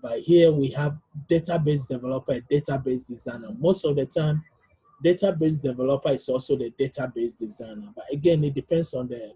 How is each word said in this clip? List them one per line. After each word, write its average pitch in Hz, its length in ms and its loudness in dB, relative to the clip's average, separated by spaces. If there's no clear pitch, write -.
but 117 160 -4
here 170 320 6
we 139 220 2
have 147 260 -2
database 160 560 0
developer, 127 540 -4
database 131 560 -2
designer. 117 500 -12
Most 170 280 2
of 147 100 2
the 139 100 0
time, 151 380 0
database 160 580 2
developer 135 480 0
is 135 180 -2
also 131 280 0
the 120 160 -4
database 127 680 -4
designer. 110 560 -12
But - 180 -16
again, 151 300 4
it 147 100 0
depends 160 420 -2
on 127 120 -4
the 117 300 -10